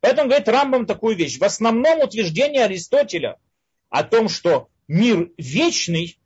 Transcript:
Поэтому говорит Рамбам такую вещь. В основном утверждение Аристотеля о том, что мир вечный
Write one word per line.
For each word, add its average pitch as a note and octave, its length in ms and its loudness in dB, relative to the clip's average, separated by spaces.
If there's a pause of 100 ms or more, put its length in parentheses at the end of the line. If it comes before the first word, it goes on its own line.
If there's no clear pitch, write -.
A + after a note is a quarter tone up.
Поэтому C4+ 280 2
говорит C#4+ 200 2
Рамбам C4 380 2
такую G#3+ 280 -2
вещь. C#3 240 -4
В D#3+ 60 0
основном A#3 560 2
утверждение A3+ 640 0
Аристотеля F#3 720 -2 (540)
о C#3 120 0
том, A3 260 2
что E3 420 0 (160)
мир F3 500 2
вечный E3+ 880 -2